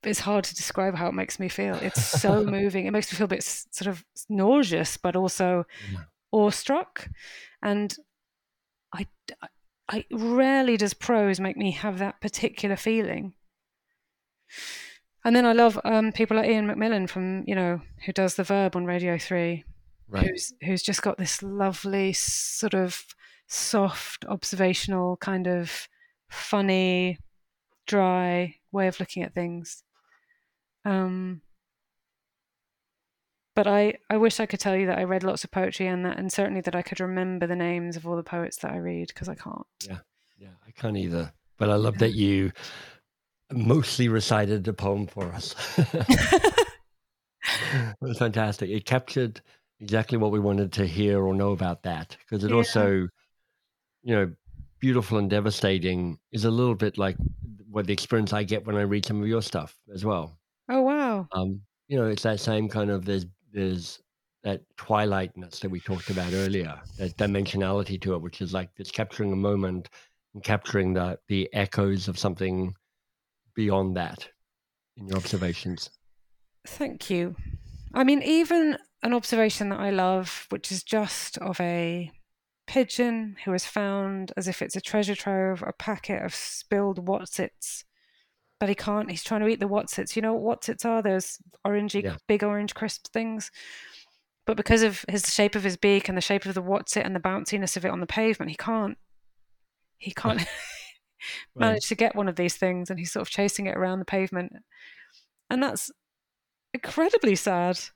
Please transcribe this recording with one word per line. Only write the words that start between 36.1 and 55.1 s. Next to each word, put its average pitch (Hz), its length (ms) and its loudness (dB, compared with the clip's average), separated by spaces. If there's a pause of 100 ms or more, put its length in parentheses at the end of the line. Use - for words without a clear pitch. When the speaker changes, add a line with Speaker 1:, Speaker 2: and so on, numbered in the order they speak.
Speaker 1:
and 190 140 -4
certainly 196 300 0
that 175 140 -2
I 175 40 0
could - 200 -8
remember 185 460 -2
the 175 100 -2
names 175 400 -2
of 165 100 -10
all 170 100 -2
the 170 60 -4
poets 170 360 -6
that - 140 -6
I - 40 -6
read, 170 380 -6
'cause - 140 -8
I 185 60 -8
can't. - 320 -12 (200)
Speaker 2:
Yeah, 95 120 -10 (400)
yeah, 98 160 -20 (120)
I 113 40 -20
can't 110 260 -4
either. 85 360 -4 (260)
But 107 100 2
I 104 60 6
love 107 220 4
Speaker 1:
Yeah. 110 120 6
Speaker 2:
that 117 60 2
you 98 380 4 (1000)
mostly 123 560 4
recited 107 560 2
the 107 80 -2
poem 98 340 0
for 90 260 -8
us. - 220 -10 (220)
<laughs> - 20 4
Speaker 1:
<laughs> - 840 6 (1080)
Speaker 2:
It 117 300 0
was 127 180 -4
fantastic. 104 520 0
It 104 140 -4
captured 127 560 -2 (400)
exactly 110 380 0
what 107 140 4
we 107 80 2
wanted 101 340 2
to 98 120 2
hear 101 380 4
or 95 100 2
know 101 180 2
about 90 320 -2
that, 85 320 -6 (120)
'cause 101 160 -2
it 107 60 0
Speaker 1:
Yeah. 113 60 4
Speaker 2:
also, 101 520 4 (960)
you 120 120 0
know, 98 180 2 (480)
beautiful 120 380 2